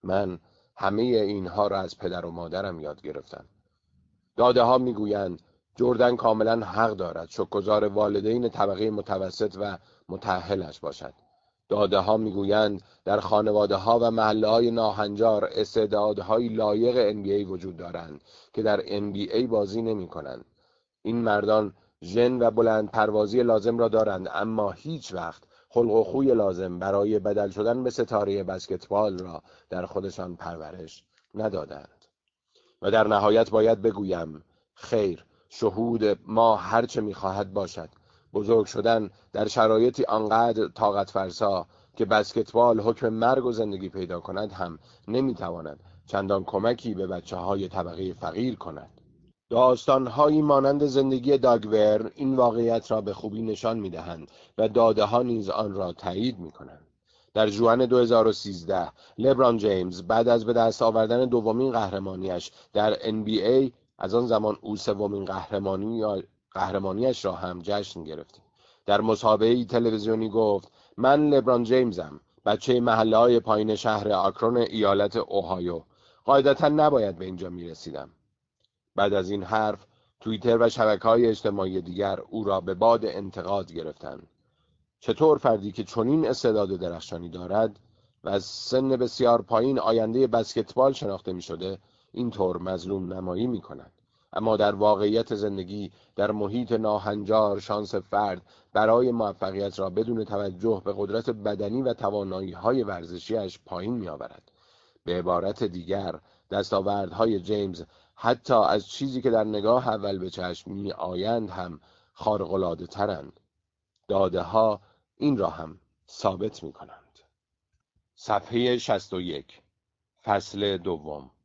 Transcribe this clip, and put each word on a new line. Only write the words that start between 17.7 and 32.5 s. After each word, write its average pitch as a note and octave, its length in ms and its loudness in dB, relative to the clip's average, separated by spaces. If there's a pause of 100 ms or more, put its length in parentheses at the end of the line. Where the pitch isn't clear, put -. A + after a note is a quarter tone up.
دارند E2+ 460 -12 (300)
که A2 80 -4
در G#2 240 2
ان G2+ 260 -4
بی G2 200 -6
ای B2 160 0
بازی G#2+ 340 0
نمی‌کنند. D#2+ 640 -6 (560)
این A2+ 140 -4
مردان G#2+ 580 2 (300)
ژن A#2+ 380 2
و A#2 100 6
بلند A2 400 2
پروازی G#2+ 520 2
لازم A#2 340 2
را A#2 100 2
دارند، G#2 460 0
اما G#2 380 -2
هیچ C#3+ 420 -12
وقت E2+ 300 -10 (260)
خلق A#2 220 2
و A2 120 4
خوی C3 300 2
لازم F#2 460 0
برای G2+ 400 0
بدل G2+ 300 -2
شدن A2+ 340 -2
به B2+ 60 0
ستاره G#2 540 -2
بسکتبال F#2 760 -4
را F2 220 -12 (280)
در F2+ 160 -6
خودشان F#2 500 -8
پرورش E2 680 -14 (320)
ندادند. D#2 680 -8 (760)